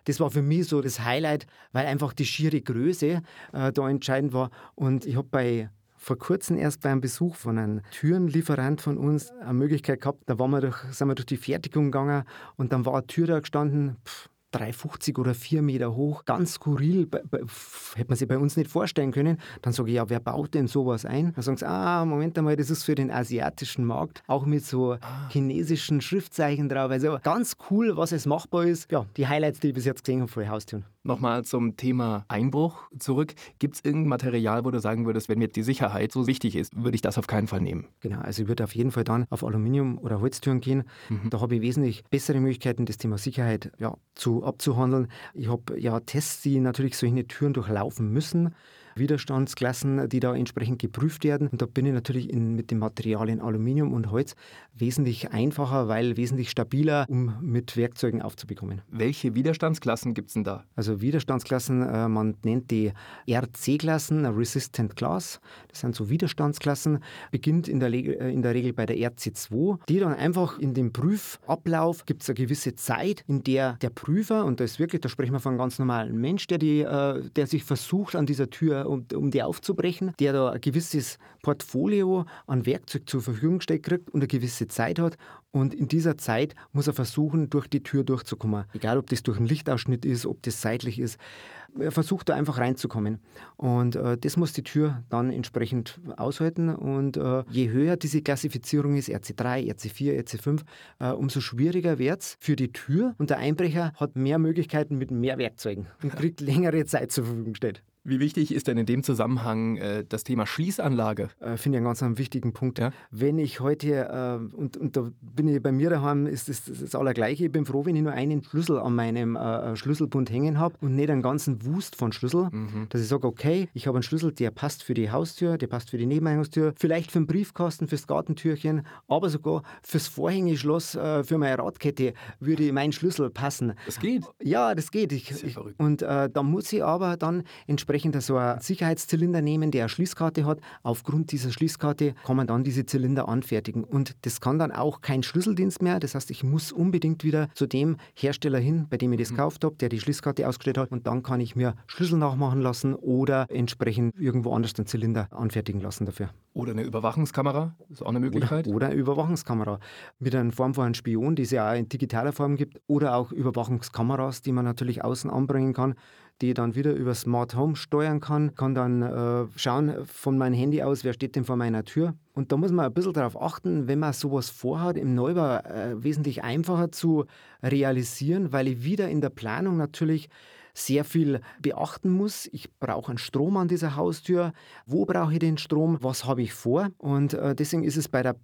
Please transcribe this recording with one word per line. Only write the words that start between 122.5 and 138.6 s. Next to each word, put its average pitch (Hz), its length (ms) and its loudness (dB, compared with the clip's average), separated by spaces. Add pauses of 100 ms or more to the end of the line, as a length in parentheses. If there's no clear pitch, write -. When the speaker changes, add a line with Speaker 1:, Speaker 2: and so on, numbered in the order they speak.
Speaker 2:
Mhm. 107 380 -6
Speaker 1:
dass 120 120 0
ich 107 60 -2
sag: 135 160 0
„Okay, 165 520 0
ich 123 100 -8
hab 135 80 0
einen 123 80 2
Schlüssel, 160 300 0
der 127 180 -2
passt 143 320 -6
für 127 140 -2
die 110 160 0
Haustür, 165 480 0
der 127 80 -2
passt 117 240 -6
für 120 80 -2
die 120 80 0
Nebeneingangstür, 156 680 2
vielleicht 160 340 0
für 170 80 2
den 156 80 2
Briefkasten, 175 600 -2
fürs 151 200 -4
Gartentürchen, 156 760 0 (280)
aber 170 200 2
sogar 156 320 -2 (220)
fürs 156 240 -2
Vorhängeschloss, 165 880 0
äh, 151 280 0
für 160 140 0
meine 135 220 2
Radkette 135 560 0 (240)
würde 147 340 2
mein 143 200 2
Schlüssel 156 360 0
passen.“ 131 440 -2 (120)
Speaker 2:
Das - 140 -8
geht? 226 240 0 (180)
Speaker 1:
Ja, 214 320 2
das 160 160 -2
geht. 202 240 0
Ich, 131 140 -4
Speaker 2:
Das 139 80 -8
ist 147 80 -10
ja - 60 -8
Speaker 1:
ich, 120 40 -8
Speaker 2:
verrückt. 107 260 -12
Speaker 1:
und, 151 220 4
äh, 139 300 0
da 143 100 0
muss 170 320 0
ich 208 100 2
aber 175 320 2
dann 170 280 -2 (240)
entsprechend 147 240 0
so 143 460 2
einen 123 240 2